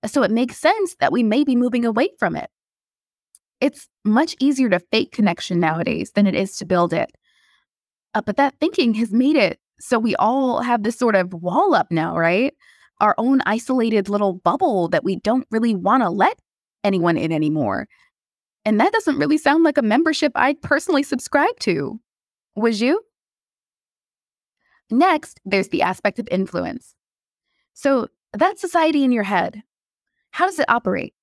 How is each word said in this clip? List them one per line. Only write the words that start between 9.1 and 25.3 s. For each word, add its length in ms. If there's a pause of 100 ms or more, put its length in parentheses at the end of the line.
made 220
it 240 (220)
so 180
we 180
all 440
have 220
this 140
sort 200
of 160
wall 420
up 160
now, 260
right? 380 (460)
Our 160
own 300
isolated 640
little 240
bubble 560
that 140
we 120
don't 340
really 240
wanna 360
let 280 (460)
anyone 320
in 160
anymore. 560 (800)
And 140
that 120
doesn't 260
really 200
sound 260
like 140
a 40
membership 520
I'd 260
personally 420
subscribe 580
to. 380 (580)
Would 220
you? 240 (1900)
Next, 560